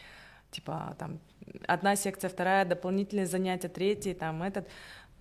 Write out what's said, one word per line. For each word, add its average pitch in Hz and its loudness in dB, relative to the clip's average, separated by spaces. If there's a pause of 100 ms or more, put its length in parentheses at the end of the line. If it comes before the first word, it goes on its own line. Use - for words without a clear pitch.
(520)
Типа, - -6
там, - -6 (480)
одна 196 4
секция, 190 -2
вторая, 190 4
дополнительные 190 2
занятия, 185 0
третьи, 190 0
там, 160 -2
этот. 196 -4 (540)